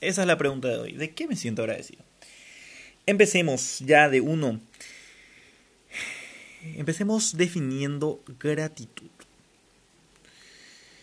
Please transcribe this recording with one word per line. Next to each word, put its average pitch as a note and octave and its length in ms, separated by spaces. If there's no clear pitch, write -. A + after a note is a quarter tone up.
esa F#3+ 200
es F3+ 60
la E3 100
pregunta C3+ 320
de A#2+ 80
hoy. A2 160
¿De D#3 180
qué E4 160
me C4 80
siento A2+ 260
agradecido? - 400
Empecemos F#3 720
ya D3 300
de C3 100
uno. C3+ 400
Empecemos E3 760
definiendo D3 840
gratitud. D3+ 720